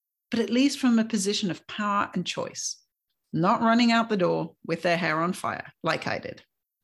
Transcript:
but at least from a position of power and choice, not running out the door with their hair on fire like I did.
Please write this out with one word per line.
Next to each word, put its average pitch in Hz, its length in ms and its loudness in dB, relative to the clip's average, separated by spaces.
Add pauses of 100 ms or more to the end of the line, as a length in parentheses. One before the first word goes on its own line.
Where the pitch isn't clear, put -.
(320)
but 226 80 -2
at 214 100 -2
least 262 300 2
from 233 200 4
a 220 60 2
position 202 460 -2
of - 160 -10
power 208 460 -2
and 180 120 -4
choice, - 520 -8 (560)
not 202 280 2
running 233 300 4
out 233 180 2
the 214 80 0
door 165 380 0 (100)
with 165 160 -4
their 170 160 2
hair 160 240 0
on 175 120 0
fire - 380 -8 (120)
like 160 240 -2
I 107 120 -4
did. - 240 -14 (400)